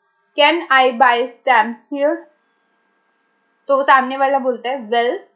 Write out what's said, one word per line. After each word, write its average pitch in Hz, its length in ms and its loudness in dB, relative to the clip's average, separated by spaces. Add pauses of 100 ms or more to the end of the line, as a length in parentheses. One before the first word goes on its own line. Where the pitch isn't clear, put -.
(380)
"Can 311 340 0
I 254 280 2
buy 247 160 4
stamps 240 840 -2
here?" 302 180 0 (1500)
तो 269 140 2
सामने 269 340 2
वाला 269 220 2
बोलता 247 320 -4
है, 247 200 -8
"Well, 240 240 0 (220)